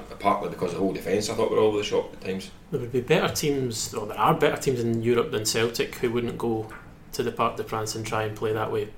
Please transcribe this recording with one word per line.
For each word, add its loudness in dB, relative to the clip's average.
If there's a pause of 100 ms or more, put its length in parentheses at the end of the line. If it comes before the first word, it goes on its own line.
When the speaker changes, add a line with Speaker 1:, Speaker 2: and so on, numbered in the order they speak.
(200)
Speaker 1:
partly 2
because -2
the -6
whole 2
defence, 0
I -2
thought, 2
were 2
all 6
over 2
the 0
shop -2
at -16
times. -6 (180)
Speaker 2:
There -2
would -6
be 0
better 2
teams, -2
or -4
there -6
are 6
better 4
teams 0
in 2
Europe 4
than 0
Celtic 0
who 0
wouldn't -2
go -2 (420)
to -2
the -2
Parc 0
des -4
Princes -4
and -6
try 0
and -4
play 0
that 0
way, -2